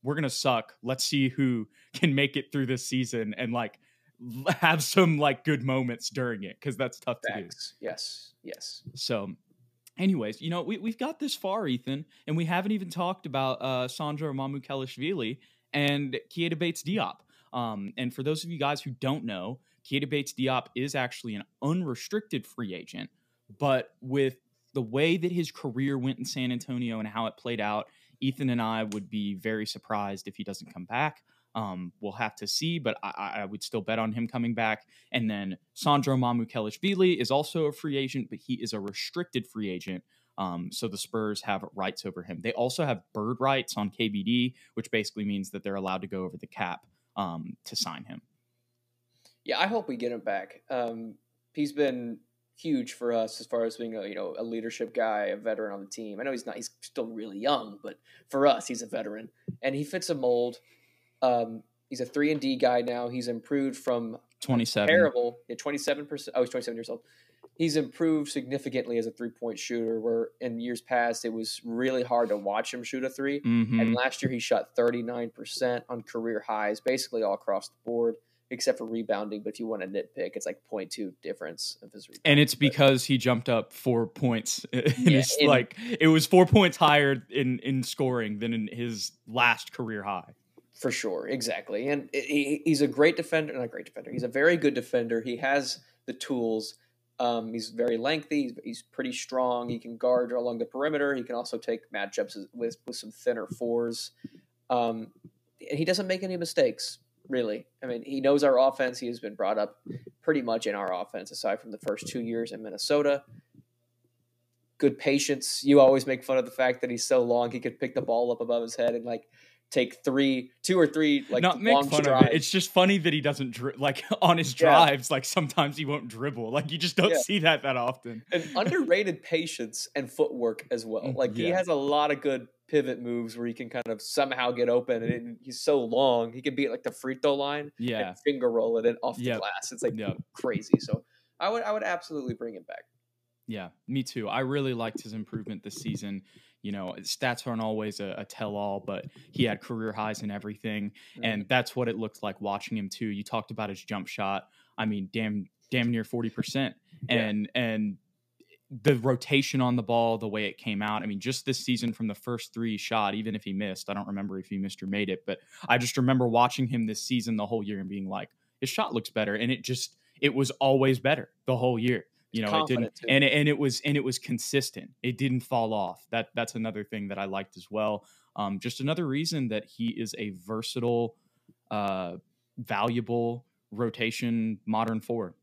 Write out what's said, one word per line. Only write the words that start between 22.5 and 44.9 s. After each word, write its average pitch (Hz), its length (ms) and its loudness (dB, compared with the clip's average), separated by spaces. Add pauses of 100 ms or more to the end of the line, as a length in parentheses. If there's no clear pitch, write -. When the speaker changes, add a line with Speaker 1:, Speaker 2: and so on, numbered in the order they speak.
Speaker 1:
agent, - 340 -12 (500)
but 135 420 2
with 131 360 0 (380)
the 135 80 -2
way 139 340 2
that 170 160 -2
his 175 200 -2
career 135 440 -2
went 131 220 -2
in - 60 -6
San 127 280 -4
Antonio 120 460 -4
and 110 100 -6
how 110 180 -2
it 107 100 -6
played 117 240 -6
out, 107 260 0 (340)
Ethan 131 300 0
and 120 100 2
I 110 220 0
would 104 260 -6
be 101 260 -4
very 107 300 -4
surprised 101 640 -6
if 98 80 -16
he 104 80 -10
doesn't - 280 -12
come 90 120 -12
back. 131 380 -4 (320)
Um, 92 460 -6
we'll 101 120 -8
have 107 240 -4
to 104 100 -10
see, 165 320 -2
but 117 240 -2
I, 101 140 -8
I, 101 260 -6
I - 40 -6
would 101 160 -8
still - 180 -4
bet 110 180 -2
on 110 140 0
him 117 160 -4
coming 117 260 -2
back. 110 300 -2 (280)
And 113 180 0
then 98 260 -4 (160)
Sandro 139 440 2
Mamukelashvili 123 1040 2
is 117 120 0
also 147 360 0
a 147 60 0
free 147 240 -4
agent, 135 320 -2
but - 100 -12
he - 160 -6
is 117 200 -6
a 104 60 -4
restricted 107 680 -6
free 107 240 -6
agent. 90 340 -8 (320)
Um, 87 360 -4
so - 160 -4
the 98 100 -8
Spurs 107 440 -4
have 98 220 -2 (100)
rights 95 300 -4
over 90 200 -8
him. 85 180 -10
They 110 100 -2
also 123 320 0
have 120 180 -2 (120)
bird 110 260 -2
rights 135 380 0
on 104 120 0
K 113 180 0
B 104 140 -2
D, 123 320 0 (200)
which - 160 -8